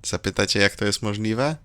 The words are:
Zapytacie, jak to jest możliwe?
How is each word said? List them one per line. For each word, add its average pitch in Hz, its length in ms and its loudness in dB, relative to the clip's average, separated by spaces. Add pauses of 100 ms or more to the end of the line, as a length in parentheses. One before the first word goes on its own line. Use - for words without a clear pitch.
Zapytacie, 98 540 0
jak 98 160 4
to 107 100 -2
jest 101 160 0
możliwe? 110 640 -2